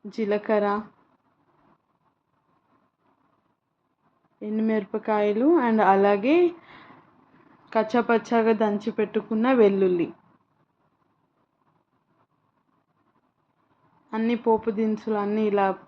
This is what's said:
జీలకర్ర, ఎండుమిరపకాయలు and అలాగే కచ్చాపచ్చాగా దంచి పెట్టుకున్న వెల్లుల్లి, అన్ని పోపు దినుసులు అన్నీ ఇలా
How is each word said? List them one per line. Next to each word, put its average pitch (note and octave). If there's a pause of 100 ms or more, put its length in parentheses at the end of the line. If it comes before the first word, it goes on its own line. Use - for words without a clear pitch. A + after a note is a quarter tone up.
(180)
జీలకర్ర, G#3 (3750)
ఎండుమిరపకాయలు G#3+ (200)
and A3+ (120)
అలాగే G3+ (1400)
కచ్చాపచ్చాగా A3+
దంచి G#3
పెట్టుకున్న A3 (140)
వెల్లుల్లి, F#3+ (4000)
అన్ని A3+ (100)
పోపు A3
దినుసులు A3
అన్నీ G#3
ఇలా G3 (200)